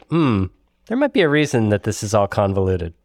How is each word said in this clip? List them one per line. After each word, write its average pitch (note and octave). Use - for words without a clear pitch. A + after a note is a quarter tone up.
"Hmm, B2
there A3+
might C#4+
be A3
a D#3
reason C3+
that G#2
this G#2+
is G#2
all G2+
convoluted." F#2+